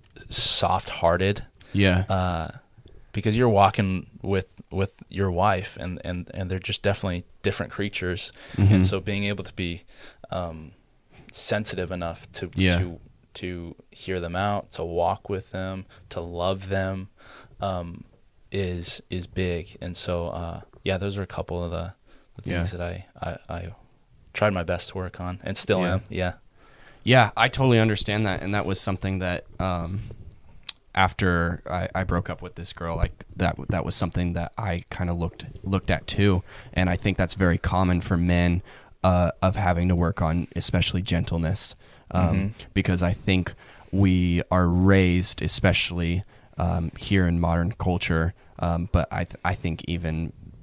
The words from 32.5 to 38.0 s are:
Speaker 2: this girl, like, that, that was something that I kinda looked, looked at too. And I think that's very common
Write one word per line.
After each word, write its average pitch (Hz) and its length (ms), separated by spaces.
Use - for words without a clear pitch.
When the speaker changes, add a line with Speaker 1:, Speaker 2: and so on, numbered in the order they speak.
Speaker 2:
this - 180
girl, 82 240
like, - 280
that, 92 200
that 90 160
was - 100
something 87 380
that 85 240
I 92 340
kinda 87 220
looked, 85 320
looked 95 280
at 80 160
too. 98 360
And 90 160
I 87 80
think 95 220
that's 87 160
very 87 240
common 90 420